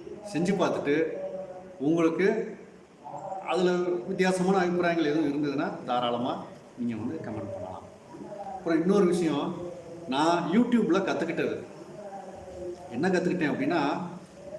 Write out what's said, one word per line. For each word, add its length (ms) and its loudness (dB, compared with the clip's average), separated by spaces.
செஞ்சு 120 0
பார்த்துட்டு 580 2
உங்களுக்கு 800 2
அதுல 240 4
வித்தியாசமான 500 4
அபிப்பிராயங்கள் 480 4
எதுவும் 280 2
இருந்ததுன்னா 500 -2
தாராளமா 600 0
நீங்க 180 -2
வந்து 200 -4
கமெண்ட் 380 -8
பண்ணலாம். 300 -10
அப்புறம் 340 0
இன்னொரு 240 6
விஷயம், 500 2
நான் 440 2
YouTube-ல 460 4
கத்துக்கிட்டது 640 0
என்ன 180 2
கத்துக்கிட்டேன் 440 2
அப்படின்னா, 280 2